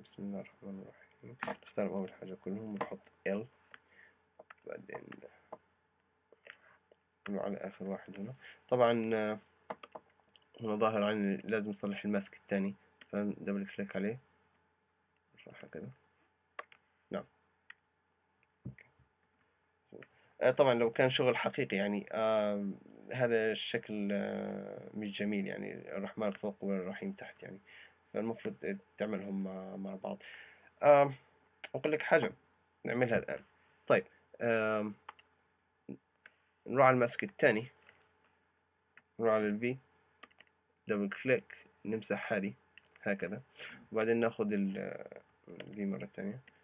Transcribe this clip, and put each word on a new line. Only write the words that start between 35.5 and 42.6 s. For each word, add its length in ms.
نروح 200
على 60
الماسك 300
الثاني، 440
نروح 140
على 140
الفي، 300
double 220
click، 480
نمسح 480
هذه 200